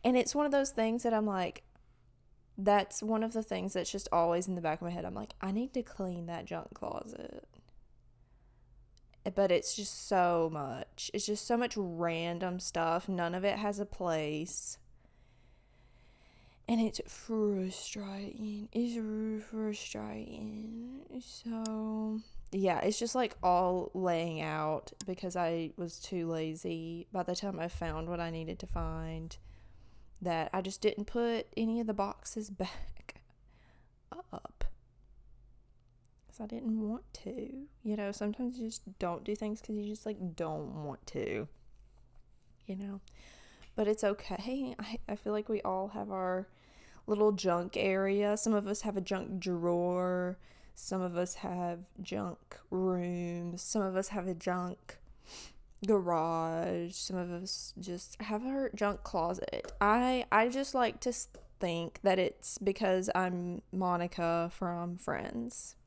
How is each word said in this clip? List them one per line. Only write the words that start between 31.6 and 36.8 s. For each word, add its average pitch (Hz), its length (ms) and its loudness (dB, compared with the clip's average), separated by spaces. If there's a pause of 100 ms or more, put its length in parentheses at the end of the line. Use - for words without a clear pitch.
of 220 60 0
the 214 80 0
boxes 202 560 -4
<laughs> - 0 -
back - 720 -6 (1120)
up. - 320 -6 (1600)
'Cause - 120 -20
I 214 60 -8
didn't 220 420 -2